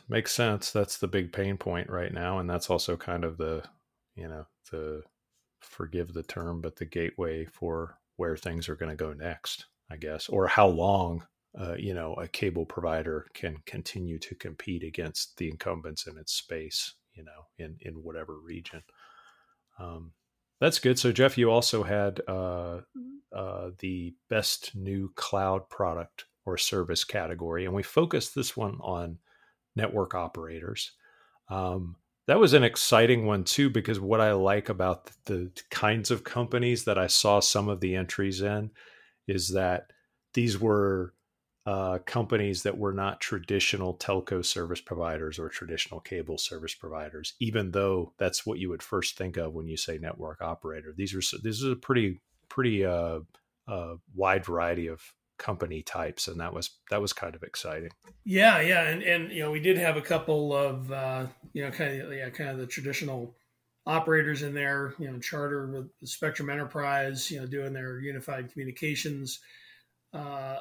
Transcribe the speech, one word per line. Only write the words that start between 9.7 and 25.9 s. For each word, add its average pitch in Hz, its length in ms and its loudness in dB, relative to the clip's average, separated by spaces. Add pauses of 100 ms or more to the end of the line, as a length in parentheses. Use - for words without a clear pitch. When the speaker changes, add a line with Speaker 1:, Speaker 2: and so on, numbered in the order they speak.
Speaker 1:
I 80 60 -12
guess, 78 320 -8
or 95 200 4
how 104 180 10
long, 87 580 4 (320)
uh, 87 220 -6
you 101 140 -4
know, 82 220 -6
a 82 120 -6
cable 85 380 -2
provider 80 680 -2
can 80 320 -8
continue 85 520 -6
to - 160 -12
compete 87 480 -8
against 80 540 -6
the 82 140 -4
incumbents 80 560 -6
in 80 100 -16
its 82 160 -8
space, - 640 -6 (180)
you 82 100 -20
know, 76 240 -20 (120)
in, 80 240 -14
in 80 200 -12
whatever 80 380 -12
region. 85 420 -14 (960)
Um, 82 340 -12 (500)
that's 160 160 6
good. 127 200 6
So, 123 140 4
Jeff, 131 240 6
you 117 140 6
also 117 320 4
had, 101 440 0
uh, 90 540 -4 (560)
uh, 92 340 -6 (100)
the 90 340 -6 (160)
best - 440 0
new 98 400 -4
cloud 95 540 0
product 85 560 -4 (220)